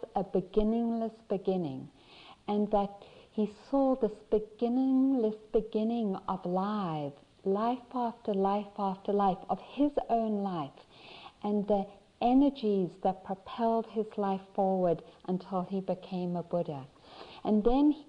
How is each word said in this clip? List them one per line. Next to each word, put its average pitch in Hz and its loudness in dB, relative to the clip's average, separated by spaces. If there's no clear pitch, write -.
a 196 0
beginningless 226 0
beginning, 180 -2
and 208 0
that 202 -2
he 208 -2
saw 269 2
this 220 -2
beginningless 247 2
beginning 220 0
of 185 -6
life, 180 -2
life 220 0
after 233 -4
life 196 0
after 196 -2
life, 196 2
of 190 -2
his 285 0
own 220 0
life, 170 -6
and 208 0
the 202 2
energies 240 4
that 190 -2
propelled 226 -2
his 214 -4
life 196 -2
forward 185 2
until 185 -2
he 190 -4
became 180 -4
a 170 -4
Buddha. 160 -4
And 208 2
then 277 6